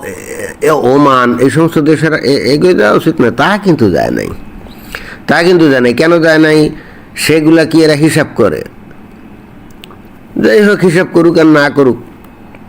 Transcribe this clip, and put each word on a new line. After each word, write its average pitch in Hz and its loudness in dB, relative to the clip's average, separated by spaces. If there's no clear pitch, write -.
এ, 147 0
ওমান, 127 2
এই 135 2
সমস্ত 160 0
দেশের 151 0
এ-, 127 -2
এগিয়ে 175 2
যাওয়া 208 0
উচিত 160 -2
না, 120 2
তা 165 -2
কিন্তু 160 0
যায় 62 -2
নাই। 53 -6
তা 156 0
কিন্তু 170 4
দেয় 135 2
নাই। 123 0
কেন 165 2
দেয় 160 2
নাই? 156 2
সেগুলা 160 2
কি 156 2
এরা 156 2
হিসাব 147 0
করে? 92 -2
যাই 214 2
হোক, 202 0
হিসাব 175 0
করুক 165 2
আর 160 4
না 147 2
করুক, 131 0